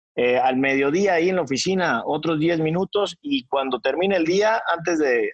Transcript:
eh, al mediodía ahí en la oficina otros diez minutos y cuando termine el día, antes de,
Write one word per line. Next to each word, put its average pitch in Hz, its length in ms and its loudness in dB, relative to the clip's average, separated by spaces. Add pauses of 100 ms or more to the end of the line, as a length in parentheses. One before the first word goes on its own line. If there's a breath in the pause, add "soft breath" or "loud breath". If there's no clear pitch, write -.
(160)
eh, 123 220 2
al 127 180 2
mediodía 139 580 2
ahí 170 140 2
en 185 80 0
la 180 60 0
oficina 147 640 -2
otros 151 340 -2
diez 170 180 0
minutos 175 640 -2
y 139 280 -4
cuando 135 320 -2
termine 175 360 0
el 165 80 0
día, 208 380 2 (120)
antes 175 240 -2
de, 120 360 2